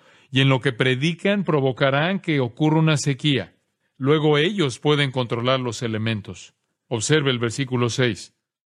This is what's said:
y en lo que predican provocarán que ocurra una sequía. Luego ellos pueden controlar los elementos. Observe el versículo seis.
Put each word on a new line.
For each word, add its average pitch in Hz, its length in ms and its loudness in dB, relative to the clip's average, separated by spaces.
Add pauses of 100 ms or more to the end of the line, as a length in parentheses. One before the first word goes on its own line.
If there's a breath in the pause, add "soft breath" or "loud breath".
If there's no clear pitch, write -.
(320 soft breath)
y 127 80 2
en 135 80 4
lo 131 120 4
que 135 120 -2
predican 165 720 0
provocarán 143 720 0
que 151 220 -2
ocurra 156 400 0
una 156 160 4
sequía. 131 580 -2 (420)
Luego 147 420 2
ellos 160 420 -2
pueden 143 320 2
controlar 127 480 -2
los 120 220 -6
elementos. 110 720 -6 (340)
Observe 139 420 0
el 123 80 -2
versículo 120 520 -2
seis. 120 440 -2 (340)